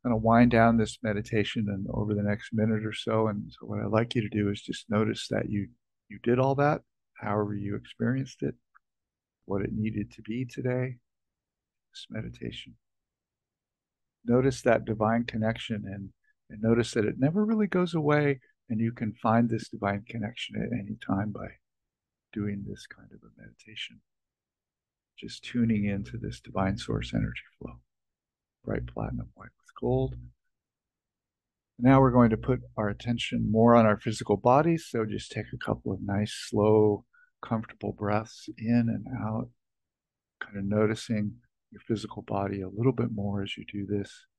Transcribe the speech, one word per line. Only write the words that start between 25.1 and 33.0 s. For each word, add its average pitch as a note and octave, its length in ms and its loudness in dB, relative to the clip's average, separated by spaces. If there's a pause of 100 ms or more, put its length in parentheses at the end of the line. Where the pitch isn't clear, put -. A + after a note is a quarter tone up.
Just - 240 -16
tuning A2+ 420 0
into G2+ 320 -6
this A2 220 -8
divine F#2+ 380 -2
source - 360 -4
energy A1 280 -4 (180)
flow. - 200 -14 (840)
Bright - 220 -4
platinum A#1 480 -6
white - 240 -20
with - 240 -20
gold. B2+ 340 0 (1600)
Now C3+ 220 8
we're C3 100 8
going A#2+ 200 6
to A2 60 0
put B2 240 -2 (140)
our G#2 140 0
attention A#2 640 -2